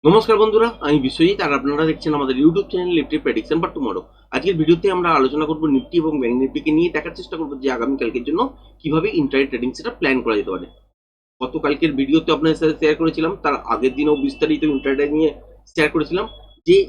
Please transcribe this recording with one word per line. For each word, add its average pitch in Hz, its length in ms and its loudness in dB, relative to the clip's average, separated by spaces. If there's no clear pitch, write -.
নমস্কার 220 340 4
বন্ধুরা, 220 260 4
আমি 147 200 4
বিশ্বজিৎ, 175 380 2
আর 143 140 0
আপনারা 147 320 0
দেখছেন 151 280 -4
আমাদের 131 240 0
YouTube 165 280 2
চ্যানেল 180 280 -2
Nifty 147 260 -4
Prediction 127 380 -2
for 185 140 -4
Tomorrow। 101 280 -4
আজকের 170 260 0
ভিডিওতে 165 260 2
আমরা 175 120 0
আলোচনা 139 320 0
করব 156 120 -4
Nifty 127 280 -2
এবং 156 180 -2
ব্যাংক 120 220 0
Nifty-কে 147 340 -2
নিয়ে, 170 200 2
দেখার 160 220 -6
চেষ্টা 180 180 -12
করব 151 160 -8
যে 135 140 -2
আগামীকালকের 123 520 -4
জন্য 165 120 -2
কিভাবে 160 280 0
ইন্ট্রাডে 135 300 0
ট্রেডিং 123 260 -4
সেটআপ - 240 -8
প্ল্যান 131 240 2
করা 113 140 0
যেতে 98 160 -4
পারে। 90 120 -8
গতকালকের 151 560 -2
ভিডিওতে 151 380 2
আপনাদের 160 240 2
সাথে 156 200 2
শেয়ার 151 200 2
করেছিলাম, 165 320 0
তার 143 100 0
আগের 127 240 0
দিনও 151 260 2
বিস্তারিত 147 380 -2
ইন্ট্রাডে 139 400 0
নিয়ে 156 160 2
শেয়ার 151 220 0
করেছিলাম 170 320 -2
যে 180 100 6